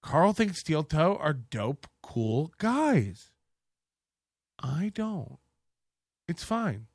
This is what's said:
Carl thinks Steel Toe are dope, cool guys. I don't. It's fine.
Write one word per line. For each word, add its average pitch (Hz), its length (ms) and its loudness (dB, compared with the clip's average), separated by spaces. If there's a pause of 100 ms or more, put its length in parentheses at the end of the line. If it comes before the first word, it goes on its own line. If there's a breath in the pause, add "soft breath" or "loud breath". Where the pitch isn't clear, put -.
Carl 190 280 6
thinks 202 280 0
Steel 156 240 -2
Toe 165 360 2
are 151 120 0
dope, 120 560 -4 (120)
cool 117 580 -2
guys. 220 760 0 (1300)
I 160 320 -4
don't. 214 460 -6 (880)
It's 170 160 -6
fine. 165 500 -2